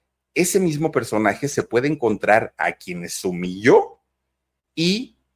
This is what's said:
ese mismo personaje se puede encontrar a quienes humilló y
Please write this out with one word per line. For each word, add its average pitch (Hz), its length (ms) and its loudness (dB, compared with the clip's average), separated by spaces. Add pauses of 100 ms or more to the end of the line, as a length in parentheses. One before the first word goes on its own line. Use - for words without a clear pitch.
(340)
ese 175 260 2
mismo 156 320 -2
personaje 110 560 -2
se - 140 -4
puede - 260 0
encontrar 110 720 0
a 87 140 -2
quienes 87 520 -10
humilló 95 760 2 (760)
y 190 420 -2 (200)